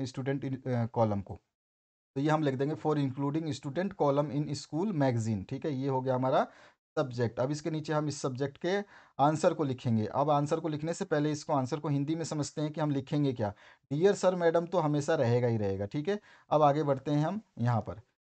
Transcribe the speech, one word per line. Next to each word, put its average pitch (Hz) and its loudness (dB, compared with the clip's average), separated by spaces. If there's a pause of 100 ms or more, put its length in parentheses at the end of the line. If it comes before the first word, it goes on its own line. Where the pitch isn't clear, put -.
स्टूडेंट, 135 -6
अ, 120 0
कॉलम 110 2
को। 98 -10 (800)
तो 135 -2
ये 151 2
हम 156 2
लिख 139 2
देंगे 139 0
for 151 0
including 143 -2
student 165 -4 (140)
column 143 2
in 147 0
school 147 -4
magazine, 113 2
ठीक 135 -6
है, 151 -2
ये 131 -2
हो 131 0
गया 131 0
हमारा 135 2 (520)
सब्जेक्ट। 123 -2
अब 131 0
इसके 151 -6
नीचे 156 -4
हम 151 0
इस 143 -6
सब्जेक्ट 139 -4
के 185 -2 (420)
आंसर 160 4
को 160 -2
लिखेंगे। 120 0
अब 143 0
आंसर 147 2
को 170 -4
लिखने 151 -4
से 196 -6
पहले 151 0
इसको, 147 -6
आंसर 143 0
को 160 -4
हिंदी 143 0
में 160 -4
समझते 151 -4
हैं 151 -2
कि 165 -6
हम 151 0
लिखेंगे 139 0
क्या। 110 -2 (380)
डियर 180 4
सर 190 2
मैडम 170 2
तो 180 -2
हमेशा 151 2
रहेगा 123 4
ही 117 2
रहेगा, 98 -2
ठीक 147 -4
है। 208 -2 (300)
अब 151 4
आगे 147 6
बढ़ते 143 0
हैं 147 2
हम 196 -4 (180)
यहाँ 120 2
पर। 110 -10 (360)